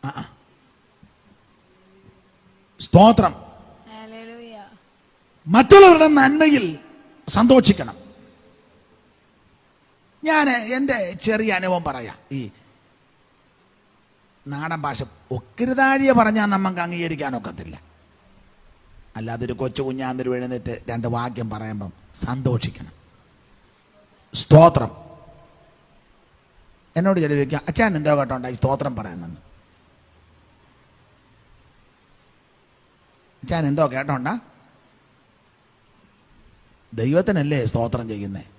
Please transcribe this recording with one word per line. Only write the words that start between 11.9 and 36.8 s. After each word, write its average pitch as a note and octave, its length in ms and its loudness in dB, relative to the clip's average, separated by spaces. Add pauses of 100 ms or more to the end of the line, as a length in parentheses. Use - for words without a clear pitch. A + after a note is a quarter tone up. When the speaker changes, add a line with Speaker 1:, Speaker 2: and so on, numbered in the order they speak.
Speaker 1:
ഈ B2 180 -8 (2000)
നാടൻ D3+ 360 -10
ഭാഷ C#3 200 -8 (280)
ഒക്കരുതാഴിയെ C4+ 840 0
പറഞ്ഞാൽ G#3+ 340 2
നമുക്ക് F#3+ 340 -2
അംഗീകരിക്കാനൊക്കത്തില്ല. D3 1000 -8 (1300)
അല്ലാതെ A2+ 300 -10
ഒരു B2 60 -8
കൊച്ചു B2+ 300 -6
കുഞ്ഞാന്തരം B2+ 540 -6
എഴുന്നേറ്റ് B2 520 -8
രണ്ട് A#2 200 -6
വാക്യം A#2+ 420 -6
പറയുമ്പം G#2+ 420 -12 (220)
സന്തോഷിക്കണം. B2 800 -6 (1400)
സ്തോത്രം. D3+ 680 4 (1900)
എന്നോട് F#3 240 0
ചിലർ D3 100 -2
ചോദിക്കുക, C#3+ 380 -2
"അച്ഛൻ G3 280 -2
എന്തോ D3 220 0
കേട്ടോണ്ടാ B2+ 300 -6
ഈ B2+ 60 -10
സ്തോത്രം C3+ 420 -4
പറയുന്നെന്ന്?" F2 400 -14 (4000)
അച്ഛൻ D#3+ 240 -4
എന്തോ D3 200 0
കേട്ടോണ്ടാ? C#3 520 -6 (2500)